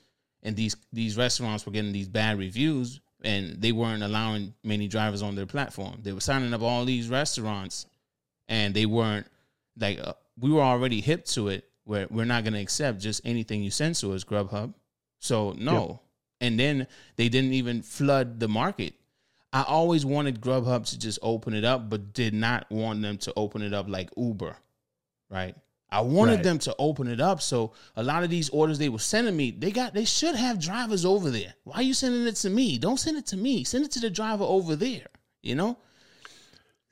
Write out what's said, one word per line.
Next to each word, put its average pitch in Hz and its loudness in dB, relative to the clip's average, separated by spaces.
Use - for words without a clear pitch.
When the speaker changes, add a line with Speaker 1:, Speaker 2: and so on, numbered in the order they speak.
Speaker 1:
and 107 -4
these, 107 0
these 113 -2
restaurants 117 0
were 104 -8
getting 104 -2
these 98 -4
bad 107 2
reviews, 123 -2
and 98 -2
they 113 4
weren't 113 0
allowing 107 -2
many 104 0
drivers 104 0
on 104 -4
their 98 -4
platform. 95 -8
They 101 -6
were 92 -8
signing 131 0
up 110 -2
all 123 2
these 120 0
restaurants, 110 -4
and 107 2
they 107 4
weren't, 107 2
like, 101 -2
uh, - -8
we 127 2
were 151 6
already 123 4
hip 151 0
to 104 0
it, 95 -4
where 101 -2
we're 113 -2
not 120 2
gonna 107 0
accept 110 -2
just 104 -4
anything 110 -2
you 98 -2
send 156 0
to 98 -2
us, 95 -4
Grubhub. 104 -4
So, 107 0
no. 131 0
Speaker 2:
Yep. - -12
Speaker 1:
And 117 2
then 135 2
they 120 4
didn't 131 4
even 120 0
flood 131 2
the 113 0
market. 110 0
I 135 2
always 160 4
wanted 139 0
Grubhub 123 0
to 123 -8
just 110 -6
open 113 -2
it 107 0
up, 120 0
but 104 -4
did 113 2
not 113 0
want 110 -2
them 104 -4
to - -6
open 107 -2
it 104 -4
up 98 -2
like 92 -4
Uber, 98 -4
right? 92 -6
I 101 2
wanted 190 6
Speaker 2:
Right. 180 0
Speaker 1:
them 175 4
to - -4
open 143 0
it 117 -4
up. 175 2
So 113 0
a 110 -4
lot 147 0
of 175 -2
these 165 0
orders 156 4
they 147 2
were 113 -2
sending 214 2
me, 135 2
they 113 -4
got, 240 -2
they 208 0
should 311 2
have 233 0
drivers 202 -2
over 185 4
there. 95 -4
Why - -10
are 240 2
you 262 2
sending 240 2
it 226 -2
to 190 0
me? 202 2
Don't 202 2
send 311 -2
it 262 -8
to 202 -4
me. 208 0
Send 254 0
it 285 -4
to 254 -4
the 233 0
driver 208 -2
over 180 2
there, 220 -4
you 120 -2
know? 214 0